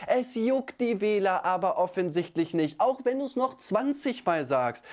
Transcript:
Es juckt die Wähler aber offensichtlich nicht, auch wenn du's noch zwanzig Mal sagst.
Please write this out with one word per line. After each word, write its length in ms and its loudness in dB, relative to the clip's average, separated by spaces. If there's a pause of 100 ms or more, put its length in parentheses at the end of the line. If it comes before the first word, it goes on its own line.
Es 260 0
juckt 460 0
die 220 0
Wähler 440 2
aber 320 0
offensichtlich 760 0
nicht, 260 0
auch 240 2
wenn 160 0
du's 160 -4
noch 220 -2
zwanzig 680 -2
Mal 200 2
sagst. 480 0